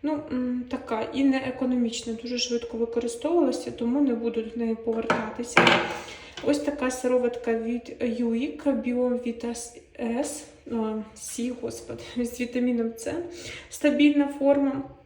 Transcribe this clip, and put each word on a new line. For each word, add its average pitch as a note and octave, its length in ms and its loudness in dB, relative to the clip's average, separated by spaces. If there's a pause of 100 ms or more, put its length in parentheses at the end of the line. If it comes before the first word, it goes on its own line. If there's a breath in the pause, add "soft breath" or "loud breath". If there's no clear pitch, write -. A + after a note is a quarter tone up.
Ну, D4 160 -2 (120)
м, B3 380 -2
така, A3+ 440 -4
і C4+ 100 2
не C4+ 140 6
економічна, B3 760 0
дуже A#3+ 240 -6
швидко A#3 400 -2
використовувалася, B3 920 0
тому B3 300 0
не B3+ 140 4
буду A3+ 260 -2
до A3 140 -6
неї A3+ 200 0
повертатися. A3+ 920 2 (760 loud breath)
Ось D4 160 4
така C4+ 320 -2
сироватка B3 640 0
від A3+ 480 -4
Юїк, A#3 640 0
Biome B3 600 0
Vita A#3 280 -4 (440)
S, A#3+ 440 -2 (280)
е, A3 320 -2 (120)
Сі, - 460 -6
господи, - 420 -8 (140)
з A#3+ 240 -4
вітаміном A#3+ 560 0
С, C#4+ 160 -6 (560 loud breath)
стабільна C#4+ 580 6 (120)
форма. C#4 440 4 (220)